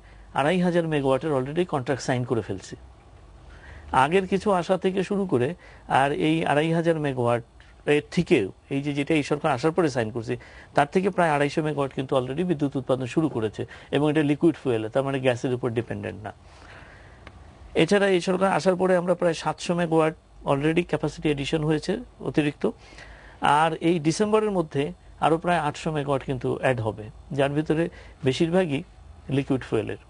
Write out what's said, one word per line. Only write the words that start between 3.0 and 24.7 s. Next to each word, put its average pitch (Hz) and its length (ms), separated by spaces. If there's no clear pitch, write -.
আগের 165 360
কিছু 196 240
আশা 180 260
থেকে 190 260
শুরু 196 220
করে 147 300
আর 135 240
এই 160 340
আড়াই 156 280
হাজার 165 260
মেগাওয়াট 120 440
এর 147 160
থেকেও 139 400
এই 139 120
যে 143 120
যেটা 143 200
এই 151 100
সরকার 151 280
আসার 160 200
পরে 165 180
সাইন 117 220
করছে, 120 260
তার 143 160
থেকে 190 180
প্রায় 170 220
আড়াইশো 143 300
মেগাওয়াট 143 320
কিন্তু 135 260
already 135 260
বিদ্যুৎ 147 300
উৎপাদন 131 300
শুরু 156 240
করেছে 110 360
এবং 147 200
এটা 156 120
লিকুইড 147 400
ফুয়েলে, 110 260
তার 135 140
মানে 135 160
গ্যাসের 127 340
উপর 123 160
ডিপেন্ডেন্ট 104 540
না। 104 100
এছাড়া 196 320
এই 180 140
সরকার 185 300
আসার 180 240
পরে 185 220
আমরা 175 180
প্রায় 175 180
সাতশো - 420
মেগাওয়াট 160 400
already 156 420
ক্যাপাসিটি 160 400
অ্যাডিশন 147 360
হয়েছে 156 340
অতিরিক্ত, 147 500
আর 160 400
এই 170 180
ডিসেম্বরের 214 520
মধ্যে 160 400